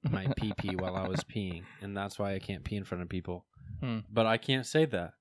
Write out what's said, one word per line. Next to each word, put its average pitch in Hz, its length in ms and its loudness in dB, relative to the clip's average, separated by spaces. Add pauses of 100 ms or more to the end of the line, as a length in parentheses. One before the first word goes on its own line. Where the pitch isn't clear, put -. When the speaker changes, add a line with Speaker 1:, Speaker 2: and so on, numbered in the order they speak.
Speaker 1:
my 98 160 0
Speaker 2:
<laughs> 135 120 2
Speaker 1:
pee-pee 101 380 0
while 92 200 0
I 92 120 0
was 92 160 0
peeing, 92 400 -4 (180)
and 101 140 -6
that's 98 240 -2
why 101 140 2
I 95 60 0
can't - 260 -4
pee 104 100 -2
in 101 100 -2
front 90 180 -4
of 87 60 -8
people." 90 360 -4 (360)
Speaker 2:
Hmm. 120 180 0 (120)
Speaker 1:
But 113 140 4
I 113 120 6
can't 131 280 2
say 156 200 6
that. 90 360 -2